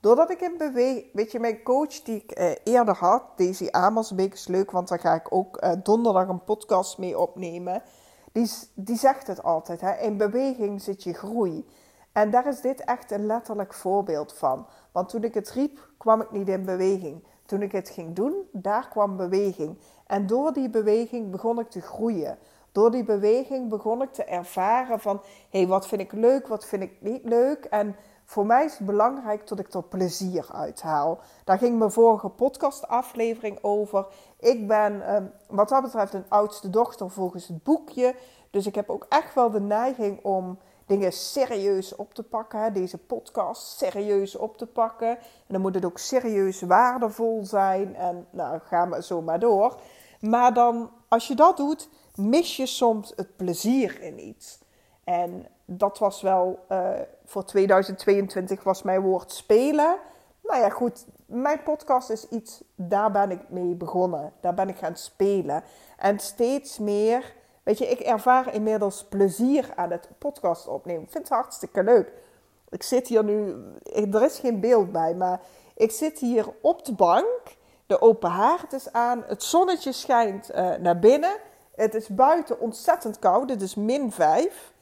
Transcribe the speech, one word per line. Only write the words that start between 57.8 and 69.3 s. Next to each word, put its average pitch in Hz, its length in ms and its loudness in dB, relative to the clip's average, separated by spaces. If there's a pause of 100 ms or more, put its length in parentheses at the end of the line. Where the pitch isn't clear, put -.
tweeëntwintig 196 640 0
was 185 200 0
mijn 190 180 0
woord 190 320 -2
spelen. 294 640 4 (460)
Nou 359 180 0
ja, 214 80 6
goed, - 380 -4 (200)
mijn 285 360 -2
podcast 285 480 0
is 220 180 -6
iets, - 340 -10 (120)
daar 196 360 0
ben 196 200 2
ik 180 180 -6
mee 175 260 -4
begonnen. 175 680 -4
Daar 175 140 -2
ben 190 140 -2
ik 190 80 -10
gaan - 200 -8
spelen. 180 680 -2 (340)
En 202 220 0
steeds 262 600 -4
meer, 214 560 0 (280)
weet 214 160 0
je, 254 80 -2
ik 247 140 -2
ervaar 254 540 2
inmiddels 214 500 -2
plezier 220 720 2